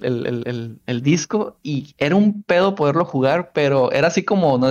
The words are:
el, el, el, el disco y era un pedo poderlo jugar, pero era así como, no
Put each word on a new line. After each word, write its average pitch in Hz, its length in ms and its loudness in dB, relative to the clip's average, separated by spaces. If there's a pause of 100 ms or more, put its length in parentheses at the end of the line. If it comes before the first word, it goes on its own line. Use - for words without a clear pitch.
el, 123 220 -4
el, 120 200 -4
el, 117 380 -8
el 123 180 -4
disco 170 600 -2
y 143 360 -8
era 147 160 0
un 208 280 2
pedo 190 320 2
poderlo 156 320 2
jugar, 143 480 0
pero 139 380 2
era 147 160 2
así 180 160 0
como, 165 340 2
no 131 120 2